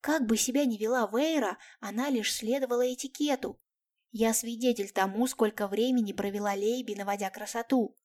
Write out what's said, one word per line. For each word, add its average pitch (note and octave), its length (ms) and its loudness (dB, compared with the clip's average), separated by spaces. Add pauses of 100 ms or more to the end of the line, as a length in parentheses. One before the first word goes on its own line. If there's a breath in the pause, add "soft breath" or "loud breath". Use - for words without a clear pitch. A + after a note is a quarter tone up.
Как D4 260 0
бы A3 100 4
себя B3+ 280 2
ни A#3 120 2
вела A3 360 0
Вейра, C#4 460 0 (220 loud breath)
она A#3 300 -4
лишь A3+ 240 0
следовала B3 580 0
этикету. C#4 680 -2 (500)
Я A3+ 220 2
свидетель A#3 580 0
тому, G3 360 2
сколько G#3+ 400 0
времени A3 460 2
провела G3+ 420 -2
Лейби, A3 400 -2
наводя G3+ 360 -4
красоту. A#3 760 0